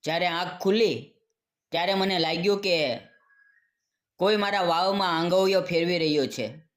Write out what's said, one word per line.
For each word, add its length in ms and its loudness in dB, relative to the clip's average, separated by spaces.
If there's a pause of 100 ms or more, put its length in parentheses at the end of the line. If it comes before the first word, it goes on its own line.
જ્યારે 240 -2
આંખ 360 -4
ખુલી, 520 0 (560)
ત્યારે 240 0
મને 240 0
લાગ્યું 420 0
કે 380 0 (1160)
કોઈ 200 2
મારા 240 0
વાવમાં 580 0
આંગળીઓ 420 2
ફેરવી 380 -2
રહ્યો 280 0
છે. 500 -10